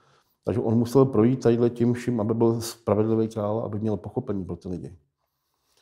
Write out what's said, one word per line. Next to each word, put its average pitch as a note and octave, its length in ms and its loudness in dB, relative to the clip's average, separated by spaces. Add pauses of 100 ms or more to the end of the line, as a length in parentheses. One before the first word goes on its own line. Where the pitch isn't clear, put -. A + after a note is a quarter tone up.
(440)
Takže G2+ 160 -2
on A2+ 180 0
musel B2+ 260 4
projít C3 360 2
tadyhle A#2+ 300 2
tím A#2+ 220 0
vším, A#2+ 280 -4
aby A2+ 140 -2
byl A#2 260 2
spravedlivý A2 680 -2
král, G#2+ 320 -4
aby G#2+ 180 -6
měl G#2+ 180 -2
pochopení G2+ 480 -8
pro F2 120 -8
ty F#2 120 -14
lidi. F2 280 -10 (840)